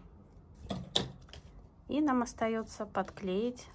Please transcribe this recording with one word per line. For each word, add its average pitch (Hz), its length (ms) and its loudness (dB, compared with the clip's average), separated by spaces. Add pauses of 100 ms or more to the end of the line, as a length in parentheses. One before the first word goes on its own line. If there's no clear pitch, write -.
(1900)
И 269 140 4
нам 254 220 6
остаётся 220 640 -2
подклеить 202 880 0